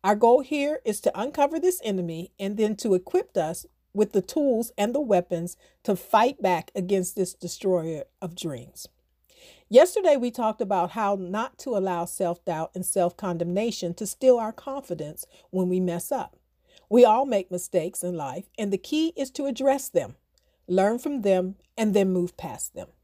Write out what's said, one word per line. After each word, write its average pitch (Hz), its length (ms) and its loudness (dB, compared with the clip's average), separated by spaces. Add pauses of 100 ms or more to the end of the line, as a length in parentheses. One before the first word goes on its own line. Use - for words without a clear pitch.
Our 254 100 4
goal 233 280 6
here 294 420 -2
is 214 160 -4
to - 200 -2
uncover 294 380 0
this 359 240 0
enemy 180 560 -4
and 202 180 -6
then 214 200 0
to 202 180 2
equip - 420 -2
us 165 300 -4 (260)
with 208 200 0
the 190 100 2
tools 254 560 0
and 220 160 0
the 294 60 0
weapons 180 560 0 (260)
to 196 140 0
fight 233 440 0
back 180 360 0
against 190 400 -2
this 185 180 -4
destroyer 165 720 -4 (180)
of 175 140 -10
dreams. 135 500 -12 (800)
Yesterday, 320 480 6
we 240 140 -2
talked 220 300 -4
about 190 320 0
how 202 240 -2
not 196 420 -6
to 240 180 -4
allow 185 280 -2
self-doubt 170 680 -4
and 185 140 -8
self-condemnation 175 1080 -4
to 214 120 -8
steal 254 320 4
our 220 140 -6
confidence 180 720 -10 (240)
when 185 180 -2
we 185 120 0
mess 175 320 -4
up. - 240 -6 (520)
We 240 160 10
all 233 220 6
make 202 240 -2
mistakes 175 540 -4
in 180 100 -4
life, 147 420 -8
and 202 160 -4
the 190 60 -2
key 320 380 -2
is 269 160 -6
to 277 140 -6
address 269 420 0
them, 139 260 -2 (540)
learn 196 320 2
from 285 220 -4
them, 190 340 2 (200)
and 214 180 0
then 190 180 4
move 180 240 -2
past - 380 -12
them. 175 160 -14 (140)